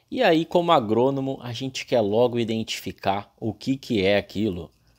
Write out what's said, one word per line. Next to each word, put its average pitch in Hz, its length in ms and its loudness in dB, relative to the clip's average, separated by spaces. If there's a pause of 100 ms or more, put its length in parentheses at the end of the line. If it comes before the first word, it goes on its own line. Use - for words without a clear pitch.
E 254 140 -2
aí, 165 220 4
como 175 260 2
agrônomo, 135 720 2
a 123 100 -10
gente 131 320 -8
quer 120 180 2
logo 117 360 2
identificar 110 1000 -4
o 110 120 -4
que - 240 -4
que 120 240 -2
é 98 160 4
aquilo. 98 540 -4 (280)